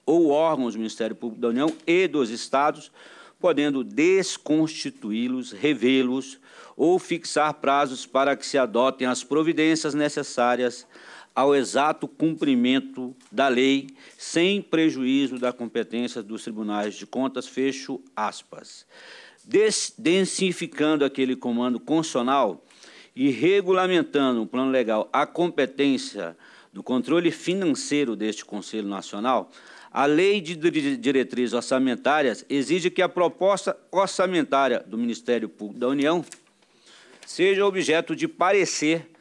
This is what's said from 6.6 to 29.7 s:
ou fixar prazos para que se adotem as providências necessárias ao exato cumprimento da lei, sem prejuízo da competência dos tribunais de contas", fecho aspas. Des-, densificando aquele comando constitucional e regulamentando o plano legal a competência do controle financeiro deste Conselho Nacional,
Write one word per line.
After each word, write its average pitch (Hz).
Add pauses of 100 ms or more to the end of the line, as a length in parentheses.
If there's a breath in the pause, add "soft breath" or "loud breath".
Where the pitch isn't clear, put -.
ou 170
fixar 156
prazos 139
para 139
que -
se -
adotem 127
as 123
providências 156
necessárias 127 (460 loud breath)
ao 139
exato 139
cumprimento 135 (160)
da 135
lei, 135 (300 loud breath)
sem 190
prejuízo 135
da 123
competência 117
dos 104
tribunais 104
de 101
contas", 127
fecho 135 (140)
aspas. - (600 loud breath)
Des-, -
densificando 170
aquele 131
comando 120
constitucional 135 (500 loud breath)
e 135
regulamentando 170
o 107
plano 131
legal 110
a 139
competência 135 (380 loud breath)
do 98
controle 135
financeiro 147
deste 107
Conselho 104
Nacional, 101 (400 loud breath)